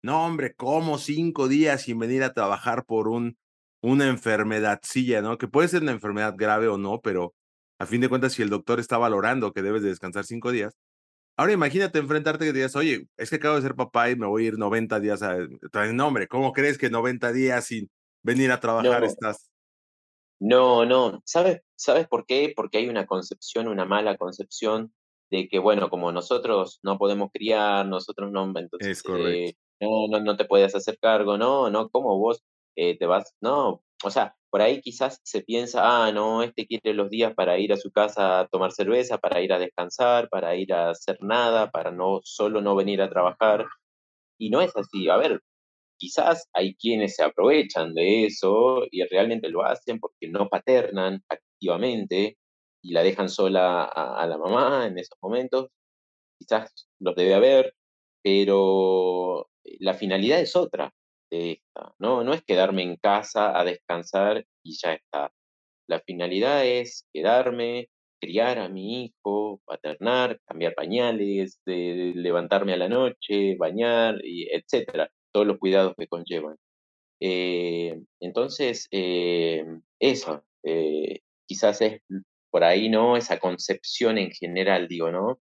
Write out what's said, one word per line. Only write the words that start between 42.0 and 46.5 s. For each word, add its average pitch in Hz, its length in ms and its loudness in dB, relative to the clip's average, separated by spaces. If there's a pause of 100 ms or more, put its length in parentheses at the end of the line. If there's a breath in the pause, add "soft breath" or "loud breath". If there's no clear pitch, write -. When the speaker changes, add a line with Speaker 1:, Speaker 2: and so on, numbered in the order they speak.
Speaker 2:
solo 107 380 -2
no 101 160 2
venir 98 260 0
a 95 80 0
trabajar", 104 560 2 (720)
y 107 120 -6
no 131 100 4
es 180 160 0
así. 98 320 -4
A 90 80 4
ver, 147 240 0 (580)
quizás 165 560 -2